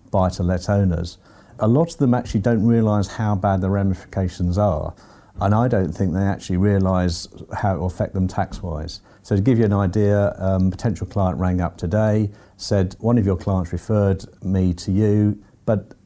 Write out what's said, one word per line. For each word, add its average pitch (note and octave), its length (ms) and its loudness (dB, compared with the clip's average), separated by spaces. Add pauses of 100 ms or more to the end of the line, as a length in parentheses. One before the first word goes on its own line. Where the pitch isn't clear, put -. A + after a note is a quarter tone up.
buy-to-let F#2 600 0
owners, F2+ 480 0 (420)
a G#2+ 80 0
lot D3+ 260 2
of - 60 -10
them B2+ 140 2
actually A#2+ 260 -2
don't A2+ 260 2
realise A2 420 2
how G#2+ 280 -2
bad F#2+ 260 0
the F#2+ 80 0
ramifications F#2 880 -2
are, F2+ 360 0 (460)
and G2 140 2
I A#2 140 2
don't F#2+ 240 0
think F#2 220 -2
they F#2+ 100 0
actually G2 340 -2
realise F#2+ 680 2 (260)
how G2 220 0
it D2 40 -4
will E2 60 -2
affect - 280 -4
them F#2 140 0
tax-wise. D#2+ 720 -8 (220)
So - 140 -2
to G2 60 2
give A2+ 180 2
you A2+ 60 4
an G#2 80 2
idea, G2+ 640 2
um, F#2+ 340 0
potential F#2+ 340 -4
client F#2 340 -2
rang F2+ 220 0
up D#2+ 160 -4
today, G#2+ 540 0 (260)
said, G2 420 -2
"One A#2+ 180 2
of G#2 80 2
your F#2+ 120 2
clients F#2 340 -2
referred G2+ 540 0 (180)
me F#2 300 0
to - 180 -6
you, G#2 500 2 (240)
but - 280 -2 (120)